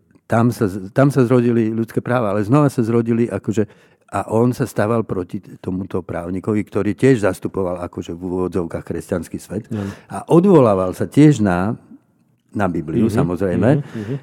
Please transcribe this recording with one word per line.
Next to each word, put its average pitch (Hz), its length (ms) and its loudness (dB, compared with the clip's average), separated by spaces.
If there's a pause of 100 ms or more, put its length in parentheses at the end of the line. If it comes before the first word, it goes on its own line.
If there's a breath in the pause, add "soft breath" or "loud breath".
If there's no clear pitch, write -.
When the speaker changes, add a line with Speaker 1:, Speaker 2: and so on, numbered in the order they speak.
(240)
Speaker 1:
Tam 117 260 2
sa 110 160 -2
z-, 95 240 -6
tam 135 180 4
sa 135 140 2
zrodili 120 480 2
ľudské 113 300 -4
práva, 120 320 -2
ale 104 100 0
znova 139 260 2
sa 131 120 -4
zrodili 117 460 0
akože, 101 420 -2 (380 soft breath)
a - 240 -6
on 120 220 2
sa 127 120 -4
staval 110 380 -2
proti 95 360 -6
t-, - 200 -18
tomuto 95 420 -6
právnikovi, 90 640 -4
ktorý 101 320 -4
tiež 127 280 4
zastupoval 92 600 -2
akože 87 300 -10
v 85 100 -12
úvodzovkách 90 640 -4
kresťanský 82 520 -6
svet. - 300 -10
Speaker 2:
Áno. 101 200 -6 (180)
Speaker 1:
A 98 200 -12
odvolával 131 640 4
sa 107 120 -6
tiež 139 360 6
na, 98 360 0 (760)
na 101 160 -2
Bibliu, 82 380 -2
Speaker 2:
Mhm, 107 100 0
Speaker 1:
samozrejme, 90 600 0
Speaker 2:
mhm, 143 100 -4
mhm. 113 380 -10